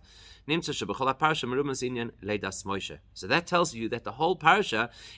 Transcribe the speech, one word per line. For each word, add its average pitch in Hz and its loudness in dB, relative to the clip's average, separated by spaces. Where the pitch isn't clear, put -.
Nimtza 156 0
Shebechol 127 -2
HaParsha 156 0
Merumez 131 -2
Inyan 120 -4
Leidas 98 -2
Moshe. 95 -4
So - -10
that 156 2
tells 170 2
you 113 -4
that 117 -6
the 101 -6
whole 160 2
Parsha 151 4